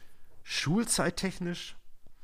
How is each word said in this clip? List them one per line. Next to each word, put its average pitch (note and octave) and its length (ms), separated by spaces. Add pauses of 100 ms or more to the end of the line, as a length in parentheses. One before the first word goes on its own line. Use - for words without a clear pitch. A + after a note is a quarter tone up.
(420)
schulzeittechnisch, F3 1300 (480)